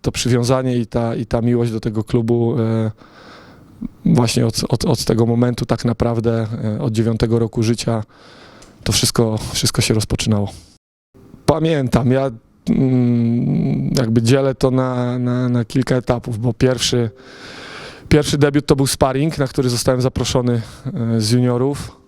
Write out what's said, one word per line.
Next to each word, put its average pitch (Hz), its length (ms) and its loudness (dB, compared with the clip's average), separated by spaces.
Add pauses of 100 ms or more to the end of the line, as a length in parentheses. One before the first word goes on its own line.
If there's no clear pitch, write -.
to 123 100 -2
przywiązanie 123 640 0
i 117 80 -2
ta, 117 300 -4
i 117 100 -4
ta 117 160 -2
miłość 120 300 0
do 110 80 -4
tego 110 240 -4
klubu, 117 560 0
e, 113 320 0 (1120)
właśnie 123 400 2
od, - 240 -2
od, - 160 0
od 151 200 0
tego 117 200 2
momentu 117 400 0
tak - 200 -2
naprawdę, 113 640 0 (160)
e, 107 180 -4
od 120 120 -2
dziewiątego 113 460 2
roku 113 240 0
życia 113 400 0 (800)
to - 80 -2
wszystko, 110 460 0 (160)
wszystko - 280 -2
się 117 120 0
rozpoczynało. 104 560 0 (960)
Pamiętam, 147 680 2
ja, 135 200 0 (380)
mm, 127 1300 0
jakby 117 260 4
dzielę 135 340 2
to 131 160 2
na, 127 480 0
na, 123 300 0
na 120 160 0
kilka 131 300 0
etapów, 120 440 -2
bo 120 140 -2
pierwszy, 123 560 0 (1000)
pierwszy 147 280 4
debiut 143 280 4
to 151 100 4
był 135 120 2
sparring, 139 500 0
na 139 100 0
który 127 220 0
zostałem 127 320 0
zaproszony, 123 600 0 (540)
e, 113 60 2
z 107 100 0
juniorów. 123 760 0